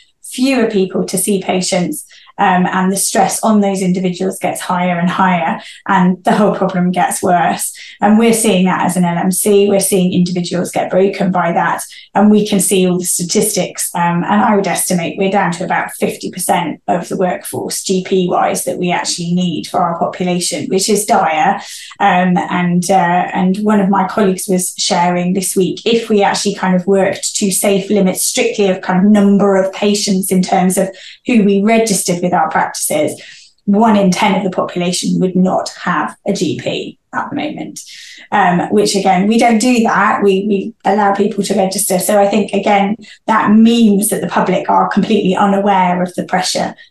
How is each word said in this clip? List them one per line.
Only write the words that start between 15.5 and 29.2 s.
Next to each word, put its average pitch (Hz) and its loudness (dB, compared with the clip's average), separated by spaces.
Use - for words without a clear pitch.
to 180 -8
about 170 -4
fifty - -6
percent - -4
of 185 -2
the - -6
workforce, - -4
G 185 -2
P 185 0
wise, 190 -2
that - -4
we 175 -2
actually 170 -4
need 180 -2
for 165 -4
our 175 -2
population, 180 -4
which 190 0
is 208 0
dire. 170 0
Um, 185 2
and, 175 -2
uh, 180 2
and 185 0
one 208 2
of 190 2
my 190 2
colleagues 190 -2
was 185 -2
sharing 180 0
this 190 -4
week, 180 -2
if 226 0
we 208 2
actually 190 0
kind 185 0
of 180 0
worked - 0
to 202 0
safe 196 0
limits 190 0
strictly 233 0
of 185 -2
kind 185 0
of 208 6
number 202 4